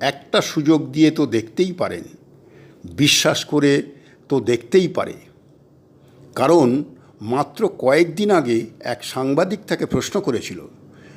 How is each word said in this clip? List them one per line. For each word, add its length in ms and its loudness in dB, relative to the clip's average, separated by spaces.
একটা 400 -2
সুযোগ 520 0
দিয়ে 180 4
তো 160 0
দেখতেই 460 -2
পারেন, 300 -6
বিশ্বাস 500 2
করে 380 2
তো 120 2
দেখতেই 480 2
পারে। 240 -4
কারণ 500 4
মাত্র 480 -4
কয়েকদিন 520 2
আগে 360 2
এক 240 -8
সাংবাদিক 640 -2
তাকে 180 -4
প্রশ্ন 340 -2
করেছিল, 460 -6